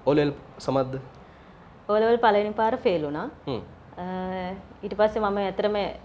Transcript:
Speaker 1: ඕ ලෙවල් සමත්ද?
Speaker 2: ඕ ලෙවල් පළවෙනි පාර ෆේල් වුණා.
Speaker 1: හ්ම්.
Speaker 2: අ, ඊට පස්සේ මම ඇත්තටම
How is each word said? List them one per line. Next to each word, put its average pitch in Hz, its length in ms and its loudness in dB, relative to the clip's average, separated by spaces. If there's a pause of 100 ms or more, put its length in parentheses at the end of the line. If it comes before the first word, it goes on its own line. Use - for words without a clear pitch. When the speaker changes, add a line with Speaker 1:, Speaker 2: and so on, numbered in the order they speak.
Speaker 1:
ඕ 135 140 2
ලෙවල් 147 180 4 (240)
සමත්ද? 131 380 -2 (880)
Speaker 2:
ඕ 208 120 2
ලෙවල් 226 220 4
පළවෙනි 208 340 4
පාර 220 240 0
ෆේල් 175 260 2
වුණා. 151 240 -4 (140)
Speaker 1:
හ්ම්. 120 200 -4 (340)
Speaker 2:
අ, 180 100 -10 (720)
ඊට 190 180 -8
පස්සේ 214 260 2
මම 202 180 0
ඇත්තටම 202 380 0 (280)